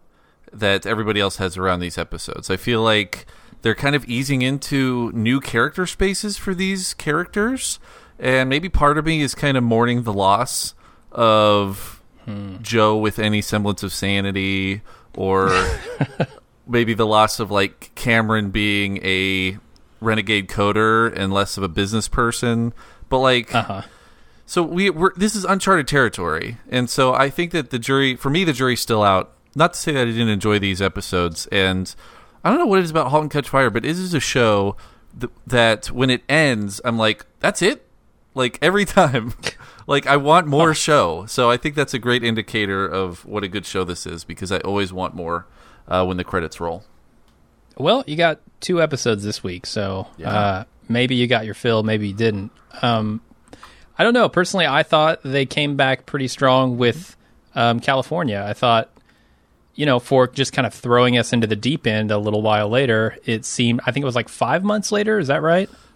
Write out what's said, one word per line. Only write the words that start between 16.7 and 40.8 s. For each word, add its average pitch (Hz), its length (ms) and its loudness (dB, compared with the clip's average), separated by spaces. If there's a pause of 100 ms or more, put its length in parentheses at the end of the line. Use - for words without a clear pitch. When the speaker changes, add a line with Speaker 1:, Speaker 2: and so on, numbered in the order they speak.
Speaker 1:
the 110 140 2
loss 107 320 4
of, 101 100 -4
like, 98 460 -2
Cameron 110 560 0
being 101 540 0
a 95 520 0 (440)
renegade 107 480 0
coder 110 680 2
and 95 160 -2
less 98 240 0
of 95 60 -4
a 95 60 -2
business 101 400 -2
person. 117 640 -2 (360)
But, 131 100 2
like, 127 360 2
Speaker 2:
Uh-huh. 104 260 -2 (640)
Speaker 1:
so - 180 -2
we, 180 280 0
we're, 170 240 0
this 208 200 0
is 190 80 -4
uncharted 185 440 2
territory, 107 720 0 (120)
and 123 200 0
so 131 240 2
I 135 180 2
think 175 200 -4
that 151 200 -4
the 123 80 -4
jury, 135 360 0
for 139 140 -6
me, 175 140 2
the 160 100 0
jury's 123 280 0
still 110 220 0
out. 95 300 2 (220)
Not 165 180 2
to - 60 -10
say 160 140 -4
that 131 140 0
I 117 40 -2
didn't 113 180 0
enjoy 104 300 0
these 98 220 -2
episodes, 90 680 -2
and 95 420 0 (500)
I 165 60 0
don't 277 100 2
know 339 80 2
what 190 120 4
it 180 40 0
is 160 80 -4
about 156 160 0
Halt 151 160 2
and 147 80 -4
Catch 147 180 -2
Fire, 135 220 2
but 110 140 -2
it 139 120 -2
is 185 160 -6
a 143 60 2
show 104 560 2 (440)
th-, - 120 -8 (160)
that 113 400 2
when 127 240 0
it 120 180 0
ends, 123 560 0
I'm 117 140 -2
like, 110 260 0 (140)
"That's 202 240 -2
it?" 240 220 0 (500)
Like, 127 260 -2
every 190 240 2
<laughs> - 140 0
time. 127 340 2 (540)
Like, 143 180 0
I 139 120 4
want 151 280 4
more 165 240 4
Speaker 2:
Huh. 156 60 2
Speaker 1:
show. 95 500 2